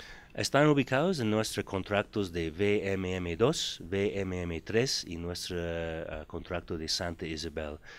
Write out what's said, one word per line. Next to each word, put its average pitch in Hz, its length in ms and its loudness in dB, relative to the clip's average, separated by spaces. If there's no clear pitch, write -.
Están 139 360 6
ubicados 147 500 4
en 117 100 2
nuestros 107 360 2
contratos 101 680 0
de 82 200 -2
V 98 400 2
M 92 240 0
M 87 200 -2
dos, 117 460 2
V 98 380 0
M 92 220 -2
M 85 180 -4
tres 117 440 0
y 87 120 -8
nuestro, 87 420 -6
ah, 82 720 -4
contrato 85 500 -6
de 80 80 -6
Santa 85 400 -4
Isabel 78 520 -6